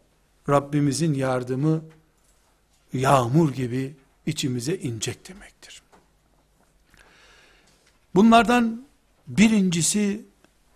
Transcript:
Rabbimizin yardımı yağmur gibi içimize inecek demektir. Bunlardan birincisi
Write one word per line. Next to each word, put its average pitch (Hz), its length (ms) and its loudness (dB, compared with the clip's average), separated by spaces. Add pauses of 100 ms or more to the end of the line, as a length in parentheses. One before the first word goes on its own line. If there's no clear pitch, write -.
(500)
Rabbimizin 143 640 0
yardımı 131 720 -4 (1080)
yağmur 135 600 2
gibi 131 420 -8 (300)
içimize 147 520 -6
inecek 117 520 -10
demektir. - 520 -20 (2250)
Bunlardan 226 720 4 (400)
birincisi 202 1000 0 (500)